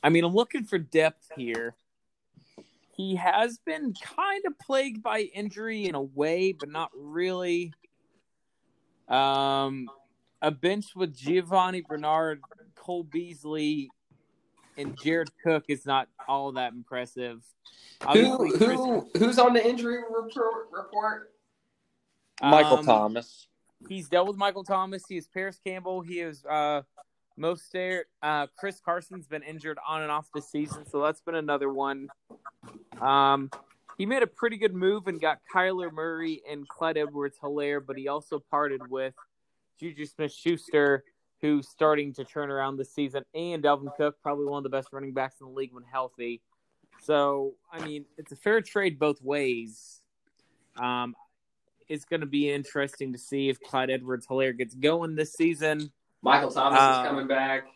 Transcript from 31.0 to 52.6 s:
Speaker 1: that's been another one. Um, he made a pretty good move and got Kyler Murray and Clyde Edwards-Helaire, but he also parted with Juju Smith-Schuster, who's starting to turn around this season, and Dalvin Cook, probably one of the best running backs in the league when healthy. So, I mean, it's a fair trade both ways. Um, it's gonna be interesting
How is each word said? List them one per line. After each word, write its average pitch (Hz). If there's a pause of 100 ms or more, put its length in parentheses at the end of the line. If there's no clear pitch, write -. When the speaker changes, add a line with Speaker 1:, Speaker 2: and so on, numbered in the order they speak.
Speaker 1:
that's 151
been 165
another 143
one. 139 (920)
Um, 139 (480)
he 190
made 247
a 226
pretty 226
good 202
move 190
and 170
got 156 (140)
Kyler 185
Murray 160
and 143
Clyde 160
Edwards-Helaire, 143
but 135
he 135
also 147
parted 139
with 131 (680)
Juju 151
Smith-Schuster, 147 (380)
who's 147
starting 147
to 135
turn 147
around 139
this 135
season, 135 (120)
and 170
Dalvin 143
Cook, 147
probably 143
one 143
of 139
the 135
best 131
running 135
backs 131
in 135
the 131
league 131
when 123
healthy. 123 (600)
So, 143 (160)
I 160
mean, 147 (120)
it's 156
a -
fair 214
trade 190
both 147
ways. 127 (760)
Um, 123 (760)
it's 151
gonna 160
be 143
interesting 139